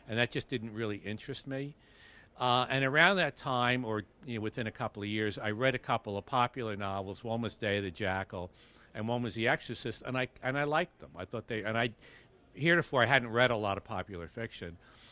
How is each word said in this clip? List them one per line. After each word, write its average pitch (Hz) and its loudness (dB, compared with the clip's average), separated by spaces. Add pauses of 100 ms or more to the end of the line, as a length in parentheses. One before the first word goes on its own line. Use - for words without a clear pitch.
And 110 0
that 120 2
just - -6
didn't 113 -6
really 107 -4
interest 110 -8
me. 139 -6 (680)
Uh, 123 4
and 135 2
around 160 6
that 156 0
time, 123 2
or, 107 -2 (200)
you 127 -8
know, 110 -4
within 110 -4
a 107 -4
couple 107 -6
of 104 -4
years, 107 0
I 107 -2
read 127 2
a 123 -4
couple 110 -2
of 101 -6
popular 123 0
novels. 98 -6
One 117 -2
was 107 -2
Day 104 0
of 101 0
the 95 -4
Jackal, 95 -4 (460)
and 107 -4
one 120 0
was 117 -4
The 113 2
Exorcist, 123 -2
and 127 -6
I, 127 0 (140)
and 131 -2
I 143 0
liked 156 0
them. 71 -18
I 90 -8
thought 110 -10
they, 107 -4
and 110 -2
I, 117 2 (640)
heretofore, 151 4
I - 8
hadn't 120 4
read 120 6
a 117 2
lot 104 0
of 87 -8
popular 92 -8
fiction. 85 -10 (340)